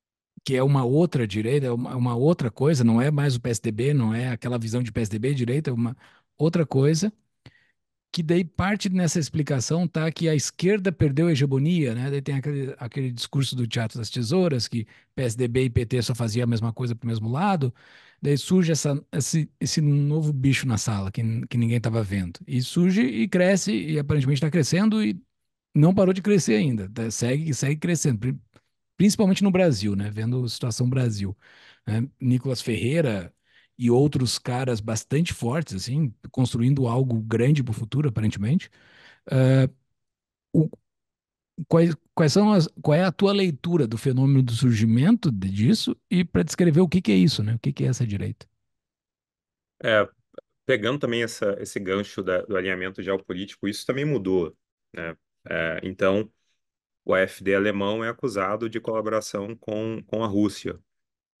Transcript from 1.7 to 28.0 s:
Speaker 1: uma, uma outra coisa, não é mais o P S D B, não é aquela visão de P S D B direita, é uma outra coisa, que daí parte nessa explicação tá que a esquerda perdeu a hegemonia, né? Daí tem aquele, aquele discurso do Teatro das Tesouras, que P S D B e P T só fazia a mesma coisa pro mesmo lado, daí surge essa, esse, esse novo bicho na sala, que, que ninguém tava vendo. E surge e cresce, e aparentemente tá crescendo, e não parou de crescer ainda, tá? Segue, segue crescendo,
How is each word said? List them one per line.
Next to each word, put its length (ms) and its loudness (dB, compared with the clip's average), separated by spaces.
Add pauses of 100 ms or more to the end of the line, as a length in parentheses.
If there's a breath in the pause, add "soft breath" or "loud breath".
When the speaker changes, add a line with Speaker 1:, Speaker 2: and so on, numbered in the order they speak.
Speaker 1:
uma, 240 -6
uma 200 0
outra 340 2
coisa, 340 2
não 180 6
é 100 2
mais 240 0
o 60 -6
P 80 -6
S 120 -2
D 100 -2
B, 220 0
não 200 2
é 160 -2
aquela 280 -4
visão 240 -4
de 100 -4
P 100 -4
S 100 -4
D 80 -4
B 140 0
direita, 360 -2
é 40 -2
uma 220 -2 (420 soft breath)
outra 280 2
coisa, 460 2 (1000 soft breath)
que 120 -4
daí 200 2
parte 460 -2
nessa 300 0
explicação 680 -2
tá 240 -2
que 160 -2
a 80 2
esquerda 560 0
perdeu 360 2
a 40 2
hegemonia, 640 2
né? 160 -4
Daí 120 -4
tem 140 -6
aquele, 420 -6
aquele 340 -6
discurso 440 -4
do 120 -2
Teatro 320 -4
das 100 -8
Tesouras, 580 0
que 200 -6 (280 soft breath)
P 80 -6
S 140 -2
D 100 0
B 180 2
e 40 0
P 160 0
T 160 -2
só 140 -2
fazia 280 -2
a 40 0
mesma 260 -2
coisa 220 -6
pro 120 -10
mesmo 220 -4
lado, 440 0 (480 soft breath)
daí 160 2
surge 340 2
essa, 300 0 (100)
esse, 380 -2 (100)
esse 220 -2
novo 520 2
bicho 340 0
na 100 0
sala, 340 -4
que, 100 -6 (260)
que 100 -4
ninguém 220 0
tava 240 -2
vendo. 440 -4
E 140 -2
surge 400 2
e 260 0
cresce, 440 2
e 280 -2
aparentemente 420 0
tá 80 0
crescendo, 540 2
e 180 -2 (540)
não 180 6
parou 200 4
de 80 -2
crescer 340 2
ainda, 340 0
tá? 220 -4
Segue, 420 -2
segue 260 -2
crescendo, 400 0